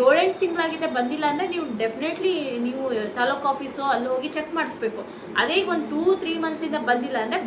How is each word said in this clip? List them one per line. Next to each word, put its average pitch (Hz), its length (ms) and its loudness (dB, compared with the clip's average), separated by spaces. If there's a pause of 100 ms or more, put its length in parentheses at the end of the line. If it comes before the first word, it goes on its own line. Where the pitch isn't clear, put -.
ಏಳೆಂಟು 339 360 6
ತಿಂಗಳಾಗಿದೆ 330 460 0 (100)
ಬಂದಿಲ್ಲ 294 340 0
ಅಂದ್ರೆ 339 220 -2
ನೀವು 330 120 -4 (160)
definitely 330 520 0 (320)
ನೀವು 247 520 -2
ತಾಲೂಕು 277 340 0
ಆಫೀಸು 277 300 -6 (120)
ಅಲ್ಲಿ 240 180 0
ಹೋಗಿ 262 240 0
ಚೆಕ್ 311 220 -4
ಮಾಡಿಸ್ಬೇಕು. 220 420 -2 (400)
ಅದೇ 254 200 2
ಈಗ 381 140 2
ಒಂದ್ 294 180 -2
ಟೂ 339 300 4
ತ್ರೀ 330 120 -2 (100)
ಮಂತ್ಸ್ 311 240 -4
ಇಂದ 294 60 -2 (160)
ಬಂದಿಲ್ಲ 247 340 0
ಅಂದ್ರೆ 240 220 -2